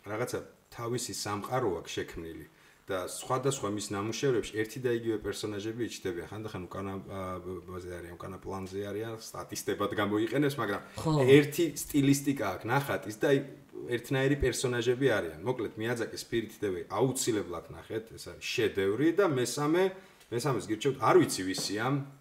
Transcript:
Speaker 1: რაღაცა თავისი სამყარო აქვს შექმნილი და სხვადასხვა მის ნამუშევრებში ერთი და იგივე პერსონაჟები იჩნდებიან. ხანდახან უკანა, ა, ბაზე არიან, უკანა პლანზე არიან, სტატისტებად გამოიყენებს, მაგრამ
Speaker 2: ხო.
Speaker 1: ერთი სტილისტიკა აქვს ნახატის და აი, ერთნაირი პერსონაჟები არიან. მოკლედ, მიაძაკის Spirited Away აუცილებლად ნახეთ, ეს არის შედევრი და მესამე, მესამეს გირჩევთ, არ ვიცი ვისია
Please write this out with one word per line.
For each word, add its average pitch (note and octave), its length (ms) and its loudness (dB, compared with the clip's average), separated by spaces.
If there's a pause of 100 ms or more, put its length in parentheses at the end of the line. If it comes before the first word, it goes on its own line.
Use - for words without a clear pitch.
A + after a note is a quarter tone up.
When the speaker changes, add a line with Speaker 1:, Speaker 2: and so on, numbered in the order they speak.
Speaker 1:
რაღაცა A2 320 -4 (280)
თავისი A#2 480 -6
სამყარო G#2+ 600 -2
აქვს - 180 -8
შექმნილი E2 540 -8 (400)
და F#2+ 120 -2 (120)
სხვადასხვა C3 640 -2
მის G#2 140 -4
ნამუშევრებში A2+ 680 0
ერთი A2 240 -4
და B2 140 0
იგივე A2+ 260 0
პერსონაჟები G#2 640 -4
იჩნდებიან. F2 460 -6
ხანდახან G#2 340 -8
უკანა, G2 320 -6
ა, G2 260 -8 (420)
ბაზე F2 280 -10
არიან, E2+ 240 -10
უკანა F#2+ 240 -12
პლანზე G2 420 -8
არიან, G#2 360 -6
სტატისტებად G2+ 760 -4
გამოიყენებს, A2+ 640 2
მაგრამ G2+ 260 -2 (120)
Speaker 2:
ხო. D#3 200 0 (120)
Speaker 1:
ერთი C#3+ 480 8
სტილისტიკა C#3 760 2
აქვს F#2 180 -4
ნახატის B2 540 0
და - 80 2
აი, C#3 120 8 (480)
ერთნაირი C3+ 520 2
პერსონაჟები B2 680 2
არიან. E2 340 0
მოკლედ, A2+ 320 -2
მიაძაკის A2+ 480 -4
Spirited A2 400 -4
Away F#2 240 -2
აუცილებლად G#2+ 840 0
ნახეთ, - 440 -8
ეს - 140 -14
არის - 200 -14
შედევრი G#2 640 2
და F#3+ 160 4
მესამე, D3 560 2 (460)
მესამეს A#2+ 380 0
გირჩევთ, A2 320 0
არ F3 200 6
ვიცი A#2 240 4
ვისია F#2+ 440 -2 (340)